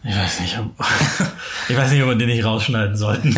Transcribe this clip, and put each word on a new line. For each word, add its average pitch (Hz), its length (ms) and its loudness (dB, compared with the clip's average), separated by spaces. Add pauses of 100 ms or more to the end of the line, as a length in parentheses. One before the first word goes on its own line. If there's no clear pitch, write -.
Ich 101 120 -2
weiß 92 240 -2
nicht, 90 180 -4
ob, 107 220 -6
<laughs> - 880 -2
ich 123 80 0
weiß 131 140 2
nicht, 143 100 6
ob 131 80 2
wir 123 60 2
den 120 140 2
nicht 117 140 0
rausschneiden 107 540 0
sollten. 107 400 2